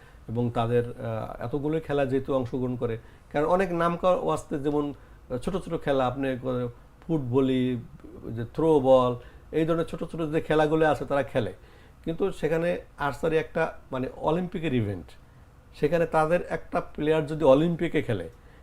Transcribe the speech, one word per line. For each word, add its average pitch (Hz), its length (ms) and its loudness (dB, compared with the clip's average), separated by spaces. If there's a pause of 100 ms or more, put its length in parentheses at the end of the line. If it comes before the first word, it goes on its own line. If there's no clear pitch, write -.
(280)
এবং 120 220 0
তাদের, 120 340 2
আহ, 117 600 -8
এতগুলোই 151 360 -2
খেলা 143 260 0
যেহেতু 131 280 -2
অংশগ্রহণ 127 420 -2
করে, 113 220 -4 (340)
কারণ 151 140 0
অনেক 180 260 2
নাম 170 240 0
করা 185 140 2
ওয়াস্তে 156 480 0
যেমন, 143 360 -2 (360)
আহ, 127 80 -4
ছোট 185 180 -4
ছোট 165 280 -6
খেলা, 135 220 2
আপনি 131 360 -2
ক-, 123 260 -4 (380)
ফুটবলই, 131 680 2 (500)
যে 117 180 -6 (100)
থ্রো 156 260 4
বল, 127 360 6 (360)
এই 156 140 2
ধরনের 165 200 0
ছোট 170 180 -8
ছোট 165 180 -8
যে 151 180 -2
খেলাগুলো 156 480 4
আছে 143 160 0
তারা 139 180 0
খেলে, 123 300 -2 (520)
কিন্তু 170 280 -2
সেখানে 165 480 -2 (180)
আর্চারি 147 380 -2
একটা 160 360 -2 (180)
মানে 127 260 -4
অলিম্পিকের 165 580 -2
ইভেন্ট, 101 320 -2 (720)
সেখানে 165 260 2
তাদের 160 420 2
একটা 170 320 -6
প্লেয়ার 156 460 0
যদি 156 180 -2
অলিম্পিকে 156 580 4
খেলে, 92 260 -4 (340)